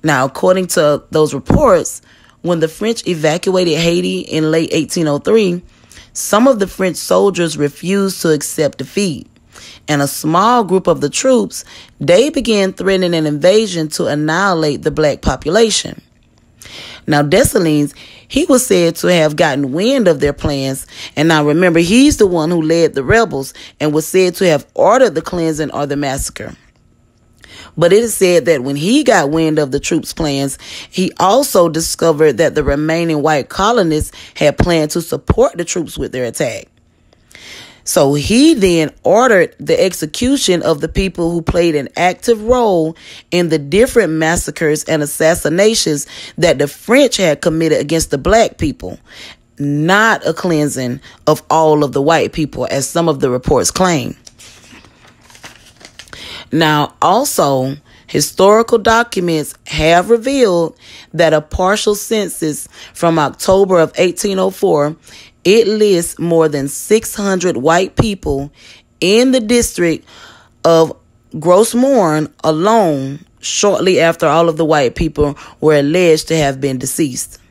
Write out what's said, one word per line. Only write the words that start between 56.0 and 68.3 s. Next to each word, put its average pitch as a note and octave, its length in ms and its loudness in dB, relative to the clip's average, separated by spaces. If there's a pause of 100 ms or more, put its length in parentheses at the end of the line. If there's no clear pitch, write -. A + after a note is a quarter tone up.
Now, D3+ 480 0
also, D3 760 0 (300)
historical G3+ 720 0
documents G3 760 -2 (120)
have E3+ 440 2
revealed A3+ 680 0 (360)
that D#3+ 180 2
a D3+ 80 2
partial G3+ 540 -2
census F#3+ 720 -6 (240)
from E3 260 0
October F#3 640 2
of D#3+ 160 0
eighteen F#3 420 -2
oh F#3+ 120 0
four, D#3+ 460 0 (480)
it G3+ 240 4
lists G#3 500 0
more E3 300 2
than C#3+ 200 -4
six - 460 -2
hundred F#3 440 -2
white E3 380 0
people D3 540 -4 (500)